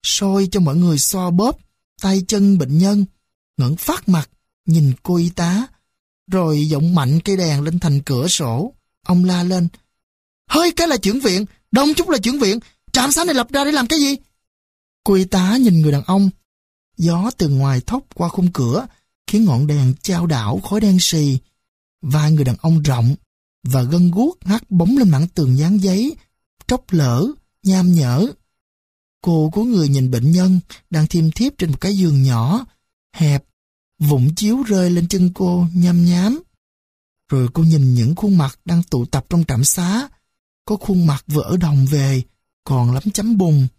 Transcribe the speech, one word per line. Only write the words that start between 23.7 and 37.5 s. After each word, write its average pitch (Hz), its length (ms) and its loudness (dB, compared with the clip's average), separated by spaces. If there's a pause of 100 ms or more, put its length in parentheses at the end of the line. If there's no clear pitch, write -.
gân 175 280 2
guốc 240 340 -2
hắt 202 260 -2
bóng 185 260 2
lên 226 140 4
mảng 151 180 2
tường 131 300 0
dán 175 200 2
giấy, 196 380 -2 (500)
tróc - 260 -4
lở, 143 340 0 (360)
nham 180 320 2
nhở. 143 320 0 (960)
Cô 160 300 0
cúi 214 140 -2
người 185 220 0
nhìn 131 220 0
bệnh 123 200 0
nhân 180 300 2 (300)
đang 156 160 0
thiêm 160 240 0
thiếp 262 280 -4
trên 175 120 -2
một 135 100 -2
cái 196 160 -2
giường 156 260 2
nhỏ, 135 440 0 (460)
hẹp, 143 320 0 (540)
vụn 147 360 2
chiếu 220 280 -2
rơi 190 280 0
lên 175 180 0
chân 180 260 0
cô 180 400 0
nhăm 175 300 2
nhám. 190 380 0 (840)
Rồi 127 260 0